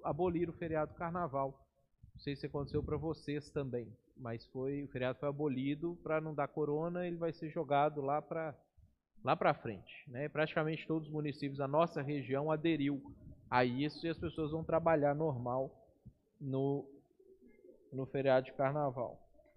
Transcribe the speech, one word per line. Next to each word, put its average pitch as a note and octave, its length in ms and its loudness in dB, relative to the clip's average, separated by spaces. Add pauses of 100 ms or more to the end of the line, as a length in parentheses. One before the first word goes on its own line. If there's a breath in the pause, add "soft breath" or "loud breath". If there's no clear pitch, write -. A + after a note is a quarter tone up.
aboliram E3 480 0
o - 40 -18
feriado D#3 380 -2
carnaval. D#3+ 720 -4 (480)
Não - 60 -20
sei C#3 160 -4
se - 80 -8
aconteceu C#3+ 380 -2
pra D3 160 -2
vocês D3 520 -4
também, A#2+ 400 -4 (240)
mas A#2 340 -8
foi, C#3 360 -4
o C3+ 40 -8
feriado B2+ 300 -2
foi C#3+ 120 -2
abolido D3 720 0
pra D#3 180 0
não D#3 140 -4
dar C#3+ 120 0
corona, D#3+ 600 -2
ele F3 100 -4
vai E3 160 -2
ser D#3+ 160 -10
jogado D3 540 2
lá C#3+ 180 2
pra, D#3+ 340 -6 (720)
lá C3 100 4
pra F3 200 4
frente, - 540 -10
né? C3+ 200 -6
Praticamente D#3 580 0
todos D#3+ 220 -2
os D3+ 40 -10
municípios C#3+ 440 -4
da C#3 100 0
nossa D#3 360 4
região C#3 480 -2
aderiu D3+ 520 2 (480)
a B2 140 6
isso C#3 420 0
e E3 40 0
as D#3+ 80 -6
pessoas D#3 320 -4
vão D#3+ 120 -2
trabalhar D#3+ 520 4
normal C3 600 -2 (640)
no, C3+ 480 0 (1040)
no C3 160 -4
feriado C3 400 6
de - 60 -14
carnaval. C3+ 640 0 (380)